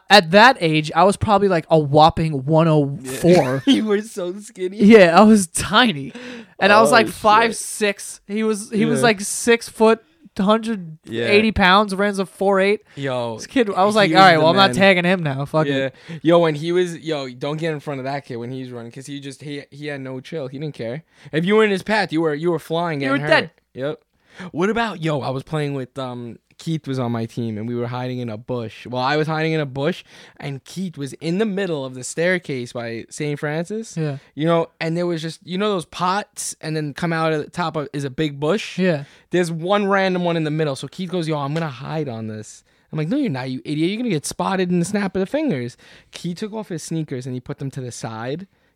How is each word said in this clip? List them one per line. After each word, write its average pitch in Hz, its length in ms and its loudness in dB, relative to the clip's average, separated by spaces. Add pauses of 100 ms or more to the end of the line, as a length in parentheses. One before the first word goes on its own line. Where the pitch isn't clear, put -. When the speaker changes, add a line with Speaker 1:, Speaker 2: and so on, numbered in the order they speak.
Speaker 1:
at 190 220 6
that 226 280 8
age, 156 380 0
I 175 80 6
was 196 140 4
probably, 202 300 2
like, 170 220 0
a 165 80 6
whopping 151 680 4
one 160 200 4
oh 147 300 2
four. 135 680 2
Speaker 2:
<laughs> - 20 -20
You 262 180 4
were 208 160 2
so 185 400 -8
skinny. 185 380 -8
Speaker 1:
Yeah, 196 420 8
I - 20 12
was 214 260 8
tiny. 202 640 0 (440)
And 196 140 4
I 214 80 8
was, 226 80 6
Speaker 2:
Oh, - 40 2
Speaker 1:
like, 226 160 6
Speaker 2:
shit. 185 60 -8
Speaker 1:
five 220 400 4
six. - 720 -6
He 214 160 -4
was, 220 280 -4
he 226 160 0
was, - 140 0
Speaker 2:
Yeah. 240 40 4
Speaker 1:
like, 214 160 2
six - 480 0
foot, 220 340 2 (380)
hundred 208 580 0 (100)
eighty 208 400 2
Speaker 2:
Yeah. 196 60 2
Speaker 1:
pounds, 196 400 4
ran 196 240 0
a 190 80 -2
four 196 340 0
eight. 202 220 0 (140)
Speaker 2:
Yo, 127 400 -4
Speaker 1:
This - 100 -14
kid, 226 240 0
I 185 140 2
was 208 100 2
Speaker 2:
he - 20 0
Speaker 1:
like, 196 140 6
Speaker 2:
was 165 60 2
Speaker 1:
"All 190 80 10
right, 175 100 10
Speaker 2:
the 160 60 4
Speaker 1:
well, 156 100 6
I'm 185 60 2
not 196 140 6
Speaker 2:
man. - 60 -4
Speaker 1:
tagging 185 280 4
him 180 180 0
now. 139 220 -4
Fuck 156 220 0
Speaker 2:
Yeah. 139 80 -2 (120)
Speaker 1:
it." 127 80 -8 (280)
Speaker 2:
Yo, 170 160 6
when 160 160 2
he 165 180 -6
was, 175 260 -2
yo, 143 320 -6
don't 143 280 -6
get 165 140 -4
in 147 80 -8
front 139 200 -8
of 127 40 -8
that 139 200 -8
kid 127 120 -10
when 120 140 -10
he's 131 200 -10
running 117 220 -14
'cause 135 140 -16
he 143 140 -12
just, 135 220 -16
he, 143 280 -12
he 147 160 -16
had 143 140 -8
no 131 200 -10
chill. 139 280 -10
He 131 100 -12
didn't 151 160 -8
care. 123 300 -10 (280)
If 160 120 0
you 208 120 2
were 220 80 6
in 208 60 2
his 190 120 -2
path, 202 300 -2
you 160 80 0
were, 156 140 0
you 165 160 -2
were 160 80 0
flying, 165 420 -4
Speaker 1:
You 135 80 -2
Speaker 2:
getting - 140 0
Speaker 1:
were 147 60 -4
Speaker 2:
hurt. 302 120 4
Speaker 1:
dead. 170 100 -6 (240)
Speaker 2:
Yep. 139 260 -8 (520)
What 180 180 0
about, 214 320 -4
yo, 151 180 -2
I 123 100 -6
was 131 120 -6
playing 147 320 -6
with, 135 240 -10
um, 120 400 -10 (200)
Keith 160 300 -6
was 131 100 -4
on 120 140 -2
my 117 120 -2
team, 113 320 -6
and 110 120 -8
we 120 80 -6
were 120 100 -4
hiding 127 320 -8
in 117 100 -8
a 107 80 -8
bush. 120 480 -10
Well, 123 180 -6
I 143 140 0
was 151 120 0
hiding 160 240 -2
in 156 80 0
a 147 60 -4
bush, 139 360 -4 (360)
and 139 260 -10
Keith 175 340 -10
was 139 160 -8
in 170 240 -4
the 220 80 0
middle 180 380 -4
of 131 100 -10
the 127 80 -12
staircase 160 720 -4
by 117 380 -8
Saint 147 280 -6
Francis. 170 580 -6
Speaker 1:
Yeah. 147 220 -4 (160)
Speaker 2:
You 151 120 -2
know, 170 240 2 (100)
and 165 160 -4
there 175 100 -2
was 165 160 -4
just, 165 240 -10
you 175 100 -8
know 208 140 -2
those 180 140 -2
pots, - 760 -6
and 156 160 -6
then 151 180 -6
come 165 180 -4
out 160 200 0
at 151 120 -2
the - 60 -16
top 165 260 -4
of, 143 160 -6
is 147 100 -6
a 135 80 -6
big 143 300 -4
bush? 175 360 -2
Speaker 1:
Yeah. 170 280 0 (260)
Speaker 2:
There's 175 220 0
one 196 340 0
random 190 380 2
one 170 120 0
in 160 60 0
the 151 80 -2
middle. 151 240 -2
So 139 140 -12
Keith 180 220 -12
goes, 170 180 -4
"Yo, 156 100 -2
I'm 143 160 -4
gonna 165 140 -4
hide 143 400 -8
on 110 180 -8
this." 107 380 -14 (260)
I'm 156 80 -8
like, 156 100 -4
"No, 240 80 -2
you're 269 140 -2
not, 131 200 -6
you 127 140 -8
idiot. 156 260 -2
You're 220 80 -4
gonna 247 120 -4
get 151 160 -2
spotted 185 440 -2
in 180 100 2
the 170 40 0
snap 202 300 -4
of 190 60 -2
the 190 60 -2
fingers." 175 500 -4 (340)
Keith 170 280 -10
took 214 140 -10
off 214 180 -10
his 165 120 -8
sneakers, 147 420 -8
and 127 120 -10
he 123 40 -10
put - 180 -12
them 135 120 -8
to 139 100 -10
the 123 120 -10
side. 123 560 -10 (280)